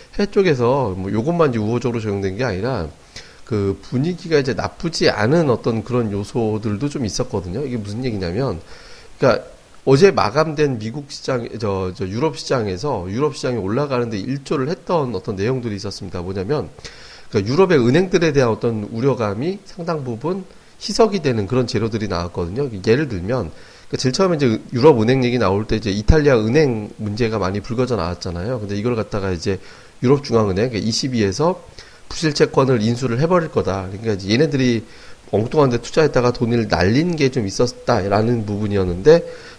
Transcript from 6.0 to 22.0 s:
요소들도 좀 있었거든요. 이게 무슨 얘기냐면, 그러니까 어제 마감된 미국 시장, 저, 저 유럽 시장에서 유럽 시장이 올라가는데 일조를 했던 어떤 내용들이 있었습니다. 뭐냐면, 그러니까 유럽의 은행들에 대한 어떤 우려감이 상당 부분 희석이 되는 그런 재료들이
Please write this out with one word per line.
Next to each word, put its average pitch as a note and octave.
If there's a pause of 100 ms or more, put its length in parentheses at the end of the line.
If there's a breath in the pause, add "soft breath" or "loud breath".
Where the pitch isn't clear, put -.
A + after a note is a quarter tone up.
요소들도 G#2+
좀 C#3+
있었거든요. F#2+
이게 B2
무슨 G#2
얘기냐면, G2 (580 loud breath)
그러니까 B2+ (400)
어제 C#3+
마감된 C#3
미국 B2
시장, B2 (120)
저, F#2+
저 G2
유럽 C3
시장에서 G#2+
유럽 C3+
시장이 B2
올라가는데 A#2
일조를 C3+
했던 B2+
어떤 F#2+
내용들이 A2+
있었습니다. F#2
뭐냐면, F#2+ (580 loud breath)
그러니까 G#2
유럽의 F3
은행들에 E3
대한 C3
어떤 A2
우려감이 A#2+
상당 E3
부분 D3 (360 loud breath)
희석이 G#3
되는 A#2
그런 B2
재료들이 G#2+